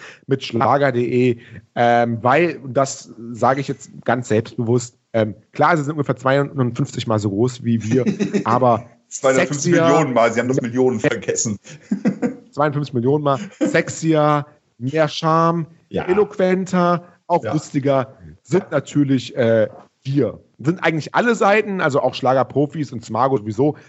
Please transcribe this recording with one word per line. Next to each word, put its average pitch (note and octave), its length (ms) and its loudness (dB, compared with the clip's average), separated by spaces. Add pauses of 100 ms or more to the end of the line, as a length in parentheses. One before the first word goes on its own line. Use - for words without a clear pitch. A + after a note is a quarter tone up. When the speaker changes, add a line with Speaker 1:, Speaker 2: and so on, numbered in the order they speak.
(280)
Speaker 1:
mit B2 160 -2
Schlager B2 480 0
punkt A#2+ 60 -2
de. B2 420 2 (340)
Ähm, A#2+ 480 2
weil, C#3+ 420 2
und C3 140 -4
das - 340 -2 (200)
sage A#2+ 300 2
ich C3+ 60 -6
jetzt - 220 -10 (140)
ganz B2 240 -2
selbstbewusst, A#2 680 0 (180)
ähm, A2 200 0 (200)
klar, D3+ 220 4
sie D3 80 -2
sind C#3+ 100 -6
ungefähr C#3+ 220 -2
zweiundfünfzig C3 920 -2
Mal A2 100 0
so G2+ 140 -2
groß A#2+ 320 -2
wie A#2 180 0
wir, A#2 240 0
Speaker 2:
<laughs> G3+ 380 -2
Speaker 1:
aber A#2+ 420 2 (220)
Speaker 2:
Zweihundertfünfzig C#3 640 0
Speaker 1:
sexier, E3 140 4
Speaker 2:
Millionen D3+ 260 2
Mal, A#2 180 4
sie A2+ 100 0
haben A#2+ 60 -2
das C3 140 0
Millionen B2+ 380 0
vergessen. A2+ 580 -2 (480)
<laughs> - 460 -4
Speaker 1:
Zweiundfünfzig D3 420 -2
Millionen C3+ 300 0
Mal, C#3 160 0 (200)
sexier, D3+ 880 0 (320)
mehr D3 300 0
Charme, E3 580 0 (240)
Speaker 2:
Ja. D#3+ 140 -6
Speaker 1:
eloquenter, F#3 1040 0 (220)
auch E3+ 160 0
Speaker 2:
Ja. A2 100 -4
Speaker 1:
lustiger, C#3 600 0 (300)
sind F#3+ 280 -2
natürlich, C#3 640 0
äh, A2+ 320 2 (360)
wir. B2 360 -2 (200)
Sind E3+ 240 -2
eigentlich E3 320 -2
alle A3+ 180 2
Seiten, G#3 480 2
also C#3+ 200 2
auch B2+ 120 -2
Schlagerprofis C3+ 800 -2
und A2+ 120 -10
Smargo C3 340 0
sowieso, A2 380 -2 (140)